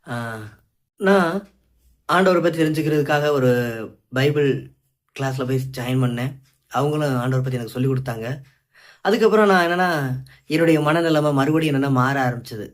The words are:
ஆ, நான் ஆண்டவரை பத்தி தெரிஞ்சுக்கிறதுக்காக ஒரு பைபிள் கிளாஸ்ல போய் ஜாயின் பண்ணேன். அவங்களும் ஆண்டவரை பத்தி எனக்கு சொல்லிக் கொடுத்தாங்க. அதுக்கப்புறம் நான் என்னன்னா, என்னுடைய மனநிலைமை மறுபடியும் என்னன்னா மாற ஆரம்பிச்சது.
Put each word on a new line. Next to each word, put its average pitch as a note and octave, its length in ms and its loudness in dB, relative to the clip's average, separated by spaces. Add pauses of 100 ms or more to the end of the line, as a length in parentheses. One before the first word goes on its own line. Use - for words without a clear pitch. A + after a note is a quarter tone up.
ஆ, B2 80 -10 (800)
நான் F#3+ 500 2 (640)
ஆண்டவரை F3+ 320 4
பத்தி E3 180 0
தெரிஞ்சுக்கிறதுக்காக D3+ 720 0
ஒரு B2+ 200 2 (580)
பைபிள் C#3+ 400 0 (680)
கிளாஸ்ல C3 320 -4
போய் C3 300 -2
ஜாயின் B2+ 260 -2
பண்ணேன். A#2+ 300 -4 (340)
அவங்களும் C#3+ 480 -2
ஆண்டவரை B2+ 280 -2
பத்தி B2+ 160 -4
எனக்கு A2 120 -10
சொல்லிக் C3 200 -2
கொடுத்தாங்க. A#2 360 -6 (720)
அதுக்கப்புறம் G#3+ 460 2
நான் F3+ 200 4
என்னன்னா, F3+ 220 0 (560)
என்னுடைய D#3+ 360 2
மனநிலைமை D3+ 520 2
மறுபடியும் D3+ 420 2
என்னன்னா C#3 160 0
மாற C3 300 2
ஆரம்பிச்சது. A#2 520 -6